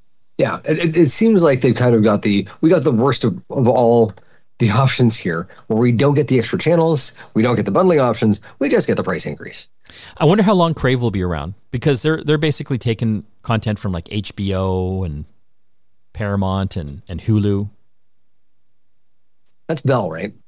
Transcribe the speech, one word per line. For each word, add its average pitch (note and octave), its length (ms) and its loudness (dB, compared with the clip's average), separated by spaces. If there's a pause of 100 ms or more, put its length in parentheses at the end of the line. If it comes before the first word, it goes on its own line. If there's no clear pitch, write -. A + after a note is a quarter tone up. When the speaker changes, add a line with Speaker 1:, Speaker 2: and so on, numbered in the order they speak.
(380)
Speaker 1:
Yeah, G#2+ 260 -2
it, D#3 140 -2
it, E3 180 0
it E3 140 4
seems A3 320 2
like C#3 200 2
they've B2+ 120 4
kind B2 200 2
of A2 80 4
got G#2 200 2
the, G2+ 240 0 (140)
we D#3+ 80 4
got D#3+ 160 4
the D3 80 2
worst B2+ 320 0
of, F2+ 260 -2
of A#2 180 0
all A#2 440 4 (460)
the A#2 120 2
options B2 460 2
here, F2 320 -6 (180)
where A2 120 0
we B2 140 4
don't C#3 220 2
get C#3 140 0
the C3 100 2
extra A#2 200 -2
channels, E3 560 0 (200)
we A2 80 2
don't A#2+ 140 0
get G#2 80 -2
the - 60 -4
bundling E3 300 2
options, A2+ 400 0 (180)
we C#4+ 100 -2
just - 180 0
get G2 100 -2
the F2+ 60 -4
price F2+ 240 -6
increase. - 420 -14 (480)
Speaker 2:
I - 80 -2
wonder A#3+ 180 4
how G3+ 120 4
long E3+ 200 2
Crave B2+ 280 0
will A#2 80 0
be F#2+ 120 -2
around, E2+ 320 -4 (160)
because C3 320 -2
they're, D#3 220 -2
they're D3+ 140 0
basically D3 400 -2
taking A2+ 460 -4 (180)
content A2 360 -2
from, G2 140 -6
like, F2 180 -8
H G#2 240 -8
B G2 200 -4
O F#2 500 -2
and D2+ 200 -8 (880)
Paramount G2 640 -4
and, D2 320 -10
and E2+ 120 -10
Hulu. G#2 480 0 (2000)
Speaker 1:
That's D#3+ 140 -6
Bell, A#2+ 280 0
right? E2 220 -10 (160)